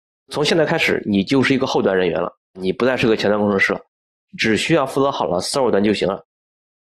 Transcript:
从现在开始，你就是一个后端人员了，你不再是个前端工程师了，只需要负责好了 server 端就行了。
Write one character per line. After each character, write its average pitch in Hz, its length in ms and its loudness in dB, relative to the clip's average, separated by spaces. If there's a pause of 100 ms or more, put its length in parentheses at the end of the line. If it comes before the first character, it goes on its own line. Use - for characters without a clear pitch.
(280)
从 147 180 -4
现 156 100 0
在 165 80 4
开 165 140 -2
始， - 300 -2
你 98 160 2
就 135 180 0
是 131 140 2
一 - 20 0
个 131 80 -2
后 151 160 -2
端 101 160 2
人 92 100 2
员 82 140 -2
了， 87 100 -4 (220)
你 92 180 -4
不 117 140 -2
再 127 100 0
是 120 120 0
个 110 100 2
前 - 100 -2
端 104 120 2
工 104 100 2
程 101 80 2
师 98 160 0
了， - 80 -10 (560)
只 110 180 0
需 123 200 0
要 143 100 2
负 135 160 -2
责 139 80 2
好 131 160 -4
了 87 140 -2
server 123 320 -2
端 98 120 2
就 107 80 2
行 98 160 0
了。 98 160 -4 (720)